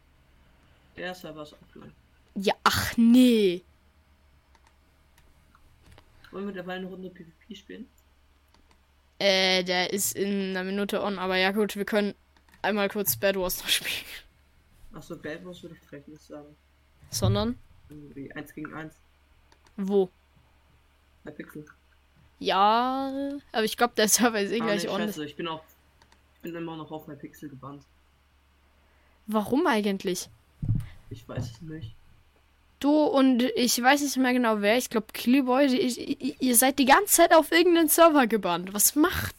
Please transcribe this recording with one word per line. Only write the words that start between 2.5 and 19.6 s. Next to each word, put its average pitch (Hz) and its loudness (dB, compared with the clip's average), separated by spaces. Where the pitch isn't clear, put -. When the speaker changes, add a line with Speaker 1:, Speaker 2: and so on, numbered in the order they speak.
Speaker 2:
ach - 0
nee. 226 6
Speaker 1:
Wollen 190 -10
wir 190 -10
dabei 180 -10
eine 185 -10
Runde 185 -14
P - -20
V 165 -20
P 208 -18
spielen? 196 -18
Speaker 2:
Äh, 190 2
der 180 -2
ist - -4
in 196 -2
einer 185 -6
Minute 196 -4
on, 196 -4
aber 185 -2
ja 190 2
gut, 208 -2
wir 202 -6
können 202 -2
einmal 202 0
kurz 202 -4
Bed 196 0
Wars 180 -4
noch - -8
spielen. - -4
Speaker 1:
Ach 151 -16
so, 170 -16
Bed 165 -14
Wars 175 -18
würde 165 -18
ich - -20
vielleicht 143 -20
nicht 151 -20
sagen. 147 -20
Speaker 2:
Sondern? 208 -2
Speaker 1:
Irgendwie 143 -18
eins 151 -14
gegen 151 -14
eins. 156 -14